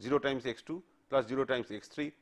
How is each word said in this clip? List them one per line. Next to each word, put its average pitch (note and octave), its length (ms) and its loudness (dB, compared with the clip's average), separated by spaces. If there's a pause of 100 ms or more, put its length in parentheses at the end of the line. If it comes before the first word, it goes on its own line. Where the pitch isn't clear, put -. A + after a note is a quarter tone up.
zero C3 180 2
times C3+ 260 0
X A#2 160 -4
two E3+ 200 -6 (280)
plus C3 180 2
zero C3 180 0
times B2 260 0
X G#2 160 -8
three D3 240 -4 (100)